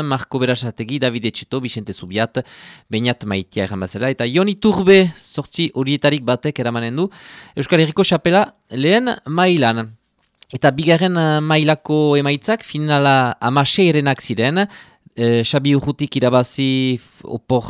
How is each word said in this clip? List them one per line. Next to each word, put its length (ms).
Marco 340
Berasategi, 600
David 260
Etxeto, 340
Vicente 320
Zubiat, 460
Beñat 380
Maitia 400
erran 160
bazela, 300
eta 180
Jon 240
Iturbe 640
zortzi 560
horietarik 500
batek 360
eramanen 420
du 80
Euskal 260
Herriko 220
Xapela 420
lehen 400
mailan. 720
Eta 160
bigarren, 480
eh, 240
mailako 800
emaitzak 400
finala 800
hamaseirenak 800
ziren, 460
eh, 280
Xabi 320
Urrutik 400
irabazi 840
f-, 240
opor, 460